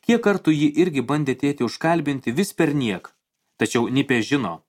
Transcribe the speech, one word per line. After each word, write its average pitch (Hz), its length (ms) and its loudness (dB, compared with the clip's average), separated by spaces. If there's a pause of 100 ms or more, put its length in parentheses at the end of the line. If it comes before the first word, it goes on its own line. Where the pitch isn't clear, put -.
Kiek 233 180 2
kartų 196 320 0
ji 151 160 2 (140)
irgi 156 180 0
bandė 139 340 -2
tėtį 139 300 -2
užkalbinti, 139 680 -2
vis 185 200 -2
perniek. 139 640 -2 (440)
Tačiau 117 320 0
Nipė 135 320 2
žino 104 460 -4